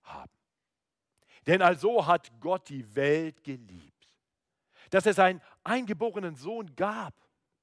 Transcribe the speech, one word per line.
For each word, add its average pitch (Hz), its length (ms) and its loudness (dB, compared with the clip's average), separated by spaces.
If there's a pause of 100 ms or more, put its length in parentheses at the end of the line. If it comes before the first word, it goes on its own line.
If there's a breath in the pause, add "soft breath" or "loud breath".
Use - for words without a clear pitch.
haben. - 260 -18 (1160 soft breath)
Denn 185 120 4
also 180 460 2
hat 160 340 0
Gott 180 280 -4
die 117 260 -12
Welt 151 480 -2
geliebt, 110 720 -18 (760 soft breath)
dass 190 160 2
er 208 80 4
seinen 185 280 4 (220 soft breath)
eingeborenen 202 720 -4
Sohn 170 400 -12
gab, 208 380 -6 (480)